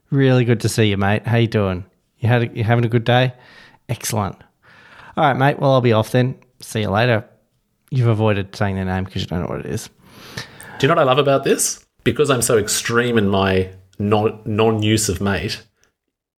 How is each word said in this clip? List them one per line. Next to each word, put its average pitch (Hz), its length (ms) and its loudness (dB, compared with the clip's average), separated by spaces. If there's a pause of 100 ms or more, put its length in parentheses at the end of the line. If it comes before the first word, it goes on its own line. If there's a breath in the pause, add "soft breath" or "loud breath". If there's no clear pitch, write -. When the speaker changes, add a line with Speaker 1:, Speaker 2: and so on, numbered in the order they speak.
(100)
Speaker 1:
Really 131 340 4
good 113 160 0
to 117 80 -2
see 110 160 2
you, 101 120 2
mate. 101 300 0
How 117 120 0
you 113 100 2
doing? 95 360 -2 (340)
You 110 100 -2
had 120 160 2
a, - 120 -8
you 120 60 -4
having 117 220 2
a 117 40 0
good 117 160 0
day? 127 280 2 (560 loud breath)
Excellent. 107 480 -6 (800 loud breath)
All 165 80 0
right, 131 120 2
mate. 135 220 0
Well, 139 140 2
I'll 131 80 4
be 123 120 2
off 107 200 0
then. 127 240 0 (240)
See - 220 -8
you 101 80 -4
later. 110 340 0 (680)
You've 123 160 0
avoided 104 480 0
saying 98 220 -4
their 95 80 -4
name 92 220 -4
'cause 95 160 -8
you 95 40 -8
don't 87 160 -6
know - 60 -6
what - 120 -8
it - 60 -12
is. - 220 -8 (880 loud breath)
Speaker 2:
Do 139 80 0
you - 20 4
know 170 60 4
what 165 80 2
I - 20 4
love 131 140 2
about 139 260 2
this? - 400 -2 (200)
Because 135 260 0
I'm 123 120 0
so 120 160 2
extreme 117 600 0
in 101 100 2
my 95 420 0 (280)
non, 107 460 0
non-use 107 640 0
of 90 120 -2
mate, 98 420 -4 (760)